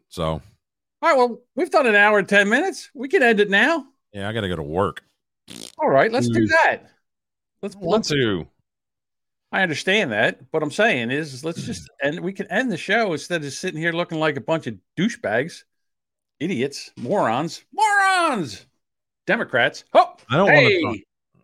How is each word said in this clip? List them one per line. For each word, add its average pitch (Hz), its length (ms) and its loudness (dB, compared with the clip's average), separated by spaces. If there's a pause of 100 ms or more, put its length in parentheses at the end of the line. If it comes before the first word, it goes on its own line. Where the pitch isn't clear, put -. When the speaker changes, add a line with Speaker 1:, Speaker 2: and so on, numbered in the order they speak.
Speaker 1:
so. 85 160 -8
Speaker 2:
All - 840 -6
right, 302 80 4
well, 240 240 0 (160)
we've 285 140 -4
done 277 160 4
an 214 100 4
hour 208 220 6
and 190 100 0
ten 202 200 4
minutes. 294 460 -2
We 269 140 -10
can 339 140 2
end 226 180 4
it 202 100 2
now. 254 360 2 (260)
Speaker 1:
Yeah, 101 160 -8
I 110 40 -6
gotta 107 160 -2
go 90 80 -2
to 80 60 -8
work. 80 400 -2 (760)
Speaker 2:
All 294 100 0
right, 147 220 4
let's - 180 0
do 113 180 2
Speaker 1:
Mm. - 40 -6
Speaker 2:
that. 285 400 2 (720)
Let's, 196 140 -12
Speaker 1:
I - 20 -20
want 170 120 -6
Speaker 2:
let's 214 200 0
Speaker 1:
to. 113 360 0 (1040)
Speaker 2:
I 190 120 0
understand 180 500 -2
that. 117 280 0 (120)
What 160 100 -2
I'm 151 80 -4
saying 147 400 0
is, 139 340 -6
let's 165 180 -8
just - 200 -10 (200)
Speaker 1:
Mm. 139 60 -2
Speaker 2:
end. 165 120 -6
We 180 120 -6
can 190 140 -10
end 233 240 -4
the 175 60 -4
show 208 360 -2
instead 156 320 -6
of 139 80 -10
sitting 175 280 -8
here 170 120 0
looking 170 280 -4
like 156 160 0
a 135 40 -6
bunch 160 280 -4
of 107 80 -10 (200)
douchebags, 147 680 -2 (760)
idiots, 143 560 -6
morons, 135 760 -2
morons, 370 920 0 (640)
Democrats. 147 580 0 (100)
Oh, 339 200 6 (160)
Speaker 1:
I 123 60 0
don't 190 100 4
wanna 294 140 6
Speaker 2:
hey! 202 220 4
Speaker 1:
talk, - 140 -4 (480)